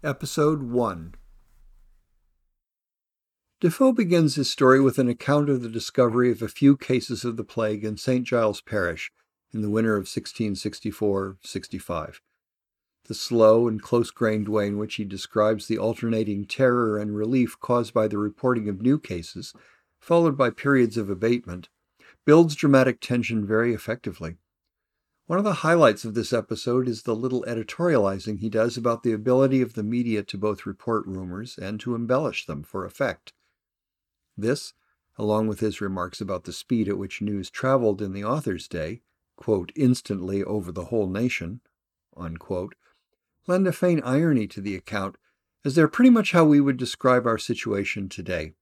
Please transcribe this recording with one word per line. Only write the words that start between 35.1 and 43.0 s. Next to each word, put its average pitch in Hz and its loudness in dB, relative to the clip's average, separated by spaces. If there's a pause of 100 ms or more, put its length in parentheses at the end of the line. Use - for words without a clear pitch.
along 107 0
with 104 -4
his 107 -4
remarks 95 -6
about 95 -8
the 87 -12
speed 110 -2
at 101 -2
which 98 -10
news 104 -6
traveled 120 0
in 98 -6
the 101 -8
author's 113 -4
day, 85 -8 (320)
quote, 95 -2
"instantly 101 0
over 95 -6
the 87 -8
whole 104 -2
nation," 107 -4 (560)
unquote, 87 -10 (720)